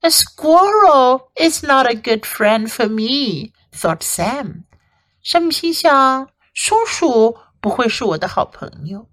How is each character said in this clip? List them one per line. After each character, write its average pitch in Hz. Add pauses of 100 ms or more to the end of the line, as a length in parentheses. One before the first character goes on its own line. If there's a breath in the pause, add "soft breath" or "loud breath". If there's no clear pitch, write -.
"A 330
squirrel 320
is 320
not 269
a 240
good 220
friend 220
for 220
me," 220 (200)
thought 160
Sam. 170 (580)
山 339
姆 339
心 330
想， 269 (260)
松 453
鼠 233 (220 soft breath)
不 208
会 226
是 -
我 165
的 165
好 -
朋 -
友。 196